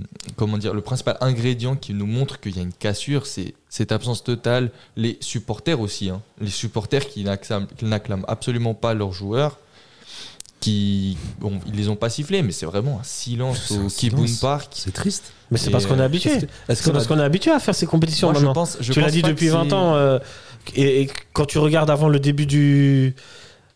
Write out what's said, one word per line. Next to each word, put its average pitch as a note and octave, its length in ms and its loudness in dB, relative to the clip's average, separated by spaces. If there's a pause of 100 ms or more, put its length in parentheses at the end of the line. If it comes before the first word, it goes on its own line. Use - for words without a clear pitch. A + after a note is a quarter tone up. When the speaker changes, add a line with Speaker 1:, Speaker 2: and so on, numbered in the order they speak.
(360)
Speaker 1:
comment G#2+ 220 -2
dire, G2+ 160 -4
le G#2 80 -4
principal B2+ 400 -4
ingrédient B2 540 0
qui C3+ 180 -8
nous G2+ 140 -4
montre B2+ 320 -2
qu'il G2 160 -8
y F#2 40 -4
a F2+ 40 -4
une F2+ 100 -6
cassure, A#2+ 540 -4
c'est - 260 -8 (160)
cette G#2+ 220 -4
absence A2 320 -2
totale. A#2+ 480 -2 (240)
Les A#2 260 -2
supporters B2 580 -4
aussi, G2+ 300 -4
hein. F#2 120 -6 (180)
Les G#2+ 100 -4
supporters A2 580 -4
qui G#2 160 -8
n'acclament, G2+ 440 -4 (100)
qui A#2 80 -6
n'acclament G#2 420 -2
absolument A#2 460 -2
pas A2+ 220 -2
leurs G2+ 180 -2
joueurs, A2 460 -2 (1000)
qui, G2 580 0 (220)
bon, G2 280 -6
ils G#2+ 80 -8
les G#2 140 0
ont G#2+ 60 -2
pas A2+ 140 -2
sifflés, D#3 340 -2
mais G2+ 80 0
c'est D#2+ 160 -8
vraiment G#2 320 -2
un - 40 -10
silence A#2+ 640 -6
Speaker 2:
C'est G#2 100 -2
Speaker 1:
au G2+ 80 0
Speaker 2:
un - 20 -2
Speaker 1:
Kibun A#2 300 0 (100)
Speaker 2:
silence. A#2 120 -2
Speaker 1:
Park. C#3 360 -2
Speaker 2:
C'est - 180 -8
triste. - 400 -6 (160)
Speaker 3:
Mais A#2 80 2
c'est E3 120 -2
Speaker 1:
Et, - 20 2
Speaker 3:
parce A2 160 2
qu'on C3 100 2
est C3 40 4
Speaker 1:
euh, C3 40 4
Speaker 3:
habitué. F3 260 2
Speaker 2:
est-ce C4+ 80 2
que, C#3 60 -2 (260)
est-ce A#2 120 0
Speaker 3:
C'est D#3 60 4
Speaker 2:
qu'on - 40 4
Speaker 3:
parce C#3+ 120 2
Speaker 2:
a - 20 -6
Speaker 3:
qu'on D#3 120 2
est D3 40 4
habitué E3 280 2
à D4 80 4
faire - 140 0
ces E3+ 140 0
compétitions D#3+ 440 2
Speaker 1:
Moi, D3+ 80 4
je C#3+ 60 6
Speaker 3:
maintenant. C3+ 80 2
Speaker 1:
pense, E3 260 -2
je B2 140 -2
Speaker 3:
Tu D3 60 4
l'as D3+ 80 6
Speaker 1:
pense D3+ 60 2
Speaker 3:
dit E3+ 80 4
Speaker 1:
pas D#3+ 80 4
Speaker 3:
depuis D#3+ 180 2
Speaker 1:
que D#3 60 6
Speaker 3:
vingt E3 160 4
Speaker 1:
c'est C#3+ 40 2
Speaker 3:
ans, F3+ 220 4
euh, C#3 240 4 (560)
et, C#3 260 4
et C3+ 80 0 (240)
quand D3 120 0
tu C#3+ 120 -2
regardes D3+ 320 4
avant D3+ 200 4
le C#3+ 100 6
début C#3+ 260 2
du, C#3 680 4 (600)